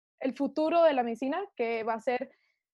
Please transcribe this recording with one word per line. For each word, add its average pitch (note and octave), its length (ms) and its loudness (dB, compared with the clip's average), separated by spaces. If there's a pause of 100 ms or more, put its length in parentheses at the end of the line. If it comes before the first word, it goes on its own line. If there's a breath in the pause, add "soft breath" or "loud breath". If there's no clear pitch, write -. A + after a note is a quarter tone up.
(220)
el B3+ 140 -2
futuro D#4 480 2
de D#4 100 6
la B3 100 2
medicina, C4 380 -4 (160)
que A#3 260 -2
va A3+ 120 -2
a G#3+ 60 -8
ser B3 300 -4 (480 soft breath)